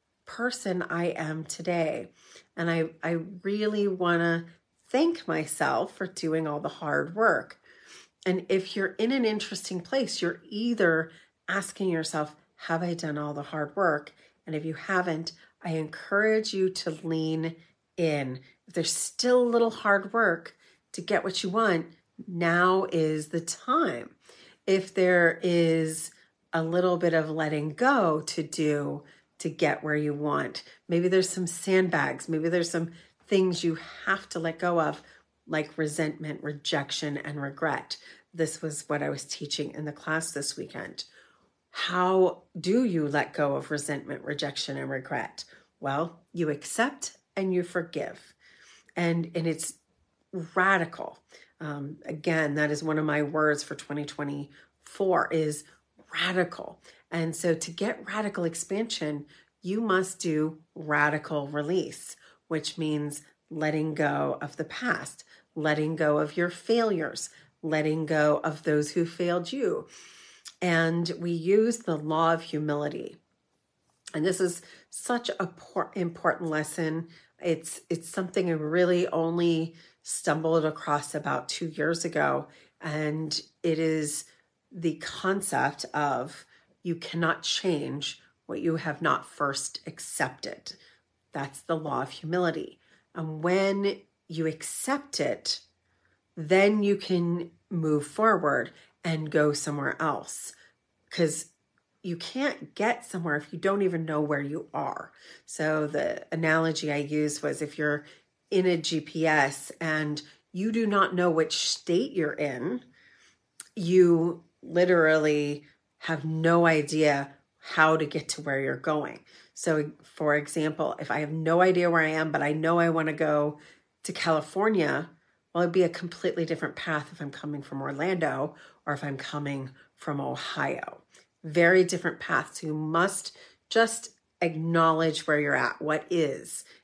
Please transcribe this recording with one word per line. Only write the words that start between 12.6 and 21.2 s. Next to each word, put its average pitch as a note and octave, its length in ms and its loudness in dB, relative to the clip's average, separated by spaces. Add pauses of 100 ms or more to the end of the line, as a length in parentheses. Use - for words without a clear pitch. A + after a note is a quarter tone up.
I F3 100 -2
done D#3+ 240 -4
all D3 160 -4
the D3 100 -8
hard D3 320 -6
work?" D#3+ 380 2 (340)
And D#3 80 -6
if D3+ 120 -4
you D#3+ 80 -4
haven't, F3 580 -2 (300)
I E3+ 100 -4
encourage G3+ 800 0
you F#3+ 180 2
to E3 320 -6
lean D#3+ 540 -2 (400)
in. C#3 440 -2 (260)
If - 80 -14
there's E3 180 -2
still B3 500 2
a A#3+ 60 4
little A#3 220 4
hard G3+ 420 2
work F3 440 2 (360)
to - 80 -10
get F3+ 240 0